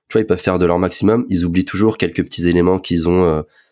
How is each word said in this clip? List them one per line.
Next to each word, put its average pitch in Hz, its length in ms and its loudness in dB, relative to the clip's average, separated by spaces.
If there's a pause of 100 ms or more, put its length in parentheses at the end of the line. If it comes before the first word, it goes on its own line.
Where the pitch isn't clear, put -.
tu - 60 -6
vois, 110 80 2
ils 107 40 -2
peuvent 95 140 0
faire 92 180 0
de 87 80 2
leur 85 140 2
maximum, 101 500 0
ils 90 140 0
oublient 90 220 0
toujours 107 320 0
quelques 87 260 -4
petits 87 240 -4
éléments 87 320 2
qu'ils 85 300 -4
ont, 90 160 2
euh, 78 160 0 (300)